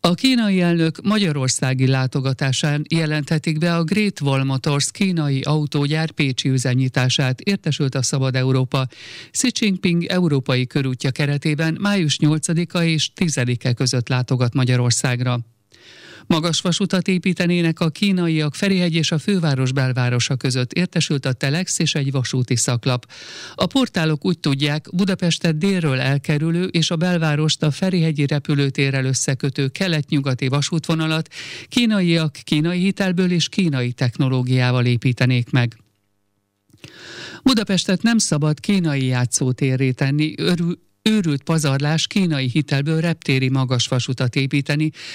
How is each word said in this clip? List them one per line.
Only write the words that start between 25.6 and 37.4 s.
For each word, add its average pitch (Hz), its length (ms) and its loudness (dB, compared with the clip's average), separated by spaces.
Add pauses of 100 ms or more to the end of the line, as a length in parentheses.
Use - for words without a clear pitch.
elkerülő 151 640 0
és 175 260 0
a 170 60 -2
belvárost 156 680 0
a 151 80 2
ferihegyi 160 560 0
repülőtérrel 139 800 0
összekötő 135 640 -2
kelet-nyugati 143 800 -2
vasútvonalat 160 800 -2 (400)
kínaiak 180 760 2
kínai 170 360 0
hitelből 185 500 0
és 175 180 0
kínai 131 440 0
technológiával 127 960 0
építenék 123 640 2
meg. 120 260 2 (1700)